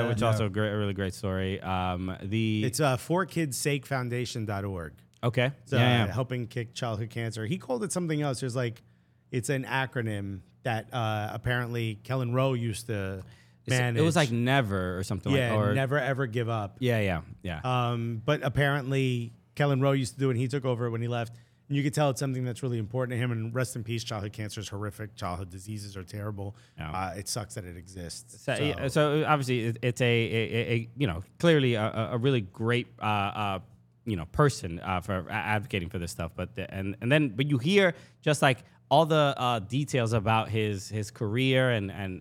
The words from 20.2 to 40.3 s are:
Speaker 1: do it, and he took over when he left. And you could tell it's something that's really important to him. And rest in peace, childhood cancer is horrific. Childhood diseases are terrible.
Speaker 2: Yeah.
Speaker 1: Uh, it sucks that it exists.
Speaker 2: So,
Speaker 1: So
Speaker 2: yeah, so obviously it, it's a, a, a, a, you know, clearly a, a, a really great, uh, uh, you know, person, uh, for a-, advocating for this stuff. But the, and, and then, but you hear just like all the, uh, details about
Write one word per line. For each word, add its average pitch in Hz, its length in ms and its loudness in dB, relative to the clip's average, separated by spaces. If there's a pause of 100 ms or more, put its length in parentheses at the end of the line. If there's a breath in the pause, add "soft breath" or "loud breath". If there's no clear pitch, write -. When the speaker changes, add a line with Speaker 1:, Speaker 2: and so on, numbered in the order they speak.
Speaker 1:
do 135 80 4
it, 131 40 4
and 117 80 2
he 127 80 0
took 127 160 -2
over 120 260 0
when 113 100 -4
he 120 80 -2
left. 117 240 -4 (340 soft breath)
And 143 120 0
you 143 40 0
could 143 120 0
tell 147 160 4
it's 131 100 -2
something 131 240 -2
that's 120 180 -6
really 123 140 -2
important 120 400 -2
to - 20 -2
him. 123 140 0
And 113 220 -4
rest 127 200 -2
in 117 100 -6
peace, 113 200 -4
childhood 104 300 -6
cancer 107 260 -8
is 95 80 -8
horrific. 104 480 -8
Childhood 90 320 -6
diseases 98 480 -10
are 92 80 -10
terrible. 101 500 -8 (220 soft breath)
Speaker 2:
Yeah. 78 140 -8
Speaker 1:
Uh, 92 260 -4
it 101 100 -8
sucks - 280 -6
that 104 100 -10
it 87 140 -12
exists. 87 640 -14
Speaker 2:
So, 131 100 0
Speaker 1:
So 120 80 0
Speaker 2:
yeah, 147 260 -2
so 151 380 2
obviously 131 340 2
it, 117 200 -2
it's 123 220 0
a, - 20 4
a, 117 320 4
a, 113 380 0
a, 117 140 -2 (100)
you 143 80 0
know, 87 160 -2 (160)
clearly 147 340 4
a, 107 140 2
a, 107 260 -2
a 120 60 -2
really 123 240 2
great, 113 460 -2 (120)
uh, - 40 -6
uh, 101 540 0 (460)
you 110 100 -2
know, 80 120 -4
person, 101 540 0
uh, 92 200 0
for 92 260 -2
a-, - 60 -8
advocating 101 560 0
for 92 100 -6
this 85 120 -4
stuff. 82 260 -6
But - 180 -6
the, 95 160 -8
and, 95 300 -6
and 120 100 0
then, 147 200 4
but 131 180 -2
you 147 80 2
hear 180 380 4 (260 loud breath)
just 151 220 2
like 135 160 6 (320 soft breath)
all 156 160 8
the, 151 320 4
uh, 120 220 2
details 120 520 0
about 110 380 4